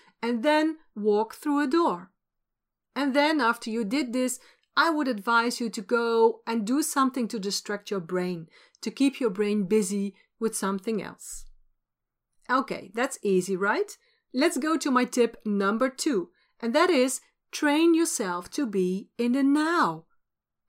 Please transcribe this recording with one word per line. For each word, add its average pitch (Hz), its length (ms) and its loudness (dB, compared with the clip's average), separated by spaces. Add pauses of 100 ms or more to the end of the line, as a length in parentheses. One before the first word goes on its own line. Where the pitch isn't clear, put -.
(220)
and 233 220 -2
then 311 340 2 (180)
walk 214 400 0
through 285 260 0
a 294 60 0
door. 262 440 0 (840)
And 269 200 -2
then 294 260 2
after 233 280 0
you 226 140 -2
did 247 300 -4
this, 254 260 -2 (360)
I 311 140 2
would 302 180 0
advise 233 520 0
you 233 100 -4
to 220 120 -8
go 233 640 2
and 226 200 -2
do 262 160 0
something 262 480 0
to 233 100 -6
distract 202 520 -6
your 202 80 -2
brain, 180 500 -4 (320)
to 208 100 -6
keep 269 280 0
your 240 100 0
brain 208 360 0
busy 196 500 0 (240)
with 220 160 -2
something 196 460 -4
else. - 440 -14 (1040)
Okay, 254 440 -2
that's 262 280 -4
easy, 185 340 2
right? 220 420 -2 (360)
Let's 311 240 0
go 311 200 0
to 294 140 -2
my 247 140 4
tip 233 400 0
number 214 440 0
two, 254 420 -4 (280)
and 233 140 -4
that 339 160 4
is 262 320 2 (300)
train 311 420 4
yourself 196 580 -2
to 294 140 -4
be 190 520 -2
in 240 160 0
the 277 100 2
now. 285 640 2 (600)